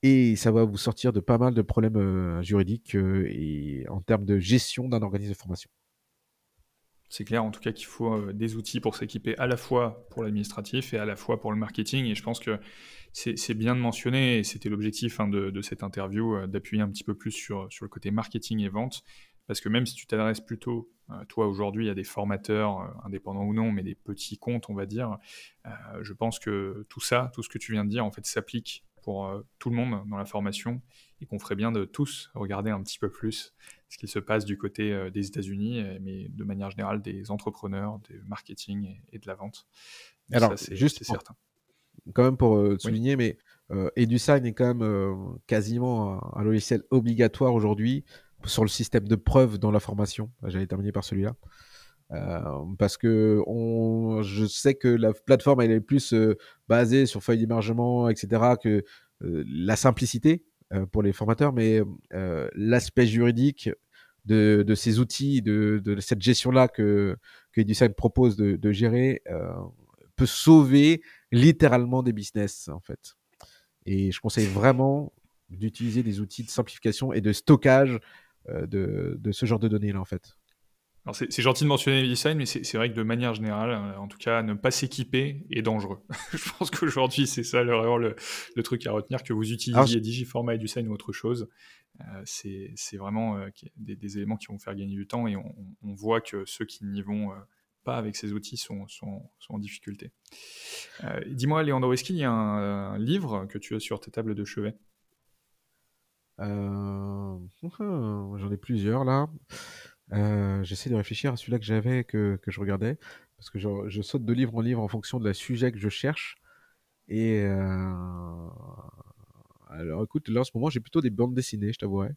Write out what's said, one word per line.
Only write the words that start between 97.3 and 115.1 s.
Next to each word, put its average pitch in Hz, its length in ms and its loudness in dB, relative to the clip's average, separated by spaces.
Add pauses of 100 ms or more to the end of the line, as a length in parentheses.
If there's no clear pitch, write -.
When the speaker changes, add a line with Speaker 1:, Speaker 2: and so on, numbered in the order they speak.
Speaker 2:
euh, 98 40 -14 (500)
pas 123 120 -4
avec 107 180 -6
ces 104 180 -8
outils 104 240 -10
sont, 98 300 -12
sont, - 420 -16 (100)
sont - 140 -18
en 107 60 -8
difficulté. - 520 -14 (920)
Euh, - 220 -6
dis-moi, 139 360 0
Léandro, 127 300 2
est-ce 127 100 -2
qu'il 185 140 -6
y 151 80 -2
a 123 60 0
un, 101 640 -2
un 101 60 -8
livre 117 480 -2
que 104 100 -12
tu - 180 -10
as 110 40 -4
sur 107 200 -8
ta - 120 -20
table 110 240 -6
de 104 100 -6
chevet ? 104 320 -8 (1600)
Speaker 1:
Euh, 101 960 -6 (260)
<laughs> 170 160 -12
j'en 104 720 -4
ai 101 60 -4
plusieurs 113 460 0
là. 135 240 2 (840)
Euh, 101 500 0
j'essaie 98 260 -8
de 123 60 0
réfléchir 110 380 -2
à 120 40 -6
celui-là 120 220 -4
que 107 60 -10
j'avais, 113 380 0
que, 101 380 0
que - 80 -8
je 90 100 -8
regardais, 101 380 -2 (400)
parce - 120 -20
que 101 100 -8
je, 101 100 -4 (180)
je 101 140 -6
saute 120 240 -4
de 117 80 0
livre 120 220 0
en 113 60 -2
livre 117 200 0
en 104 60 -2
fonction 113 320 -6